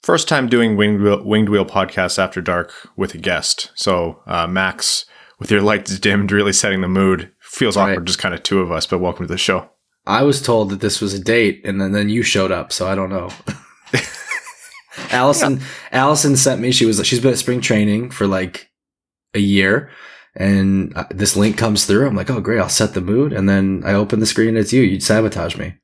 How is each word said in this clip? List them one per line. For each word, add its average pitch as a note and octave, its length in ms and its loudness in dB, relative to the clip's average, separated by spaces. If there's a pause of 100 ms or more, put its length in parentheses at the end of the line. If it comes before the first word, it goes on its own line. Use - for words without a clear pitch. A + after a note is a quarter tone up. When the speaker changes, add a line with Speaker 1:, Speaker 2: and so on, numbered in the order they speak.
Speaker 1:
First - 240 0
time C3 200 0
doing A#2 280 2
Winged G#2 260 2
Wheel, G2+ 200 2
Winged G#2+ 260 2
Wheel G2+ 180 2
Podcast F#2+ 540 -2
After F#2 200 -2
Dark F2 320 -2 (240)
with G2 180 -4
a F2 40 -14
guest. - 560 -4
So, E2+ 520 -2
uh, E2+ 200 -2
Max, F#2 580 -2 (340)
with - 120 -6
your G#2 100 4
lights G2+ 380 0
dimmed, G2 340 0
really G2+ 200 2
setting G2 280 0
the F2+ 80 -2
mood. F#2+ 420 2 (100)
Feels G#2 360 -2
Speaker 2:
Right. G2 140 2
Speaker 1:
awkward, F2+ 160 -2
just F2+ 140 -4
kinda F2 180 -4
two G2 220 0
of F2 100 -2
us, D#2+ 160 -4
but F2+ 140 -2
welcome F2+ 260 -4
to D2+ 40 -8
the - 60 -4
show. - 320 -2 (380)
Speaker 2:
I A2 160 2
was C#3 180 2
told A2 300 0
that G2 100 -6
this G#2 220 -2
was G2+ 100 -4
a G2 60 -6
date, A2 460 0
and G2 160 -6
then, G2 120 -2
then G#2 160 0
you A#2 140 -2
showed F#2+ 300 0
up, E2+ 200 -6
so F2+ 140 -4
I F#2+ 80 -2
don't F#2+ 160 -4
know. F2+ 180 -6 (640)
<laughs> - 1160 -10
Allison, C3+ 460 2
Speaker 1:
Yeah. C3+ 80 -8 (260)
Speaker 2:
Allison C#3+ 460 2
sent C3 240 2
me, B2 100 -2
she B2 160 2
was, G#2 200 2
she's B2 140 0
been B2+ 120 2
at A#2 60 -2
spring B2 220 -2
training G#2+ 500 0
for, - 160 -2
like, F#2 440 -4 (640)
a G#2 60 0
year, G2+ 500 2 (460)
and, G2 600 2
uh, F2+ 140 -6
this G2 260 0
link G#2+ 220 2
comes G#2+ 260 0
through. G#2+ 220 4
I'm A2+ 100 0
like, F#2+ 140 -4
"Oh, A#2+ 100 -2
great, G#2+ 200 0
I'll F2+ 100 0
set - 240 0
the F#2+ 80 -2
mood." A#2+ 300 0
And G2 160 0
then G2 360 2
I F#2 80 0
open G#2 280 0
the A2 60 2
screen, A2+ 240 2
and A2+ 80 2
it's G2+ 140 0
you. C3 80 4
You'd G2 220 2
sabotage G#2 540 0
me. E2 260 -10